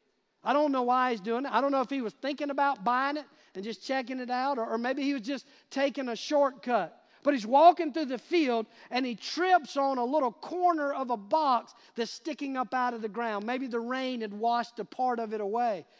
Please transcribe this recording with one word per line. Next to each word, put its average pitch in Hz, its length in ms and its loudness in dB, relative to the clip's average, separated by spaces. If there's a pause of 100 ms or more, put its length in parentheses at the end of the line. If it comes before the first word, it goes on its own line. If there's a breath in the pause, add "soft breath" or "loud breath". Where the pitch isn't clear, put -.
(420)
I 226 120 2
don't 294 180 4
know 262 100 2
why 254 280 2
he's 226 100 -2
doing 233 240 -2
it. - 80 -6
I 226 80 4
don't 277 100 2
know 269 120 2
if - 80 -6
he 277 100 -2
was 214 140 -6
thinking 285 360 -4
about 269 320 0
buying 262 360 0
it 277 80 -10 (280 soft breath)
and 190 80 -8
just 214 220 -10
checking 262 360 -4
it 247 100 -8
out, 262 280 -2
or, 233 120 -4
or 226 80 0
maybe 262 240 -2
he 277 100 0
was 269 100 -4
just 254 240 -6 (240 soft breath)
taking 269 380 -2
a 226 80 -4
shortcut. 269 840 0 (260 soft breath)
But 285 100 4
he's 214 120 -2
walking 311 460 8
through 311 140 -2
the 247 120 -4
field, 247 480 0 (240 loud breath)
and 254 160 -2
he 240 80 -4
trips 339 640 0
on 269 220 0
a 240 60 0
little 262 280 2
corner 320 600 0
of 262 180 -4
a 233 60 0
box 233 560 0 (220 loud breath)
that's 226 160 -4
sticking 277 460 -8
up 254 180 -4
out 247 200 0
of 226 80 -10
the 220 60 -4
ground. 208 380 -4
Maybe 254 220 -4
the 233 100 -4
rain 254 440 -4
had 208 120 -6
washed 233 460 -2
a 196 40 -8
part 247 360 -2
of 214 120 -6
it 214 80 -4
away. 208 460 -2 (140 soft breath)